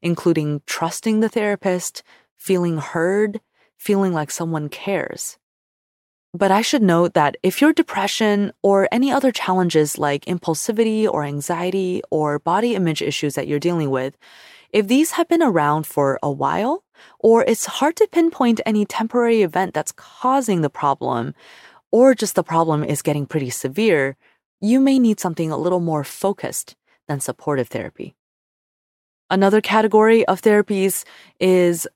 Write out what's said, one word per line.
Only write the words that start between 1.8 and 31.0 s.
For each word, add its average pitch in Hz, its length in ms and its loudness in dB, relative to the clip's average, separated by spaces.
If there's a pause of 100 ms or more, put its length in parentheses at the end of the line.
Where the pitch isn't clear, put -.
feeling 175 420 -2
heard, 196 640 -2 (360)
feeling 196 360 0
like 156 160 -4
someone 160 400 -4
cares. - 680 -8 (960)
But 190 180 0
I 202 100 4
should 233 220 0
note 175 320 4
that 147 260 2
if 185 200 -2
your 302 120 6
depression 202 880 0
or 196 300 4
any 254 200 0
other 269 200 2
challenges 175 680 0
like 143 280 -2
impulsivity 214 840 -2
or 151 140 -2
anxiety 180 800 -4 (100)
or 151 260 0
body 208 380 -2
image 170 260 -2
issues 147 340 -4
that 139 120 -6
you're 147 120 -2
dealing 160 300 -2
with, 131 260 -4 (560)
if 202 160 0
these 269 240 2
have 339 160 -2
been 339 140 0
around 156 460 2
for 139 340 0
a 147 100 -2
while, 170 520 -2 (340)
or 226 260 4
it's - 220 0
hard 302 300 -2
to 427 160 2
pinpoint 269 560 2
any 214 180 0
temporary 233 560 0
event 180 320 -2
that's - 200 -6
causing 247 680 -2
the 147 80 -2
problem, 127 640 -4 (580)
or 254 220 6
just 214 220 -4
the 180 80 2
problem 160 400 0
is 143 180 -4
getting 147 240 -2
pretty 135 240 -4
severe, 139 680 0 (460)
you 226 180 2
may 269 200 4
need 226 200 2
something 165 320 -4
a 147 60 -4
little 180 220 0
more 160 240 -2
focused - 720 -6 (320)
than 143 120 -6
supportive 135 500 -4
therapy. - 460 -12 (1160)
Another 196 300 4
category 220 640 4
of 185 140 -2
therapies 202 600 2 (360)